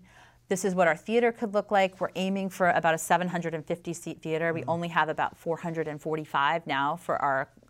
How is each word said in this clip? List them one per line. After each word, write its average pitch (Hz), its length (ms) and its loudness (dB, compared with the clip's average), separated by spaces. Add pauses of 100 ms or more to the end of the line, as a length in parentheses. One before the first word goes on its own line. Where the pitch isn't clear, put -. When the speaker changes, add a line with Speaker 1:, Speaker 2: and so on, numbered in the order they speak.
(480)
Speaker 1:
This 190 160 -2
is 185 100 2
what 175 140 6
our 151 80 4
theater 233 340 2
could 226 220 -6
look 202 180 -2
like. 190 300 2
We're 180 140 -2
aiming 190 340 -2
for 180 220 2
about 165 240 2
a 160 40 -2
seven 175 300 2
hundred 165 240 -4
and 156 140 -6
fifty 175 260 -6
seat - 300 -10
theater. 160 320 -2
We 170 80 -4
Speaker 2:
Mm-hmm. - 80 -4
Speaker 1:
only 170 180 -2
have 156 220 2
about 151 260 -2
four 175 220 -6
hundred 160 300 -4
and 151 120 -10
forty-five 156 680 -2
now 143 300 -2
for 170 200 -4
our, 135 340 0 (200)